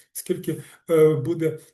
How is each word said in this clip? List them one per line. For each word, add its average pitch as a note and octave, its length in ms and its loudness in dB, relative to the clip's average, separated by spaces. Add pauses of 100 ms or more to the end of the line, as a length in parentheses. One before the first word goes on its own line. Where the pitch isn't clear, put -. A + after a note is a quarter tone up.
(120)
скільки, F3 440 -6 (340)
е, D#3 240 6
буде, D#3 440 -4 (160)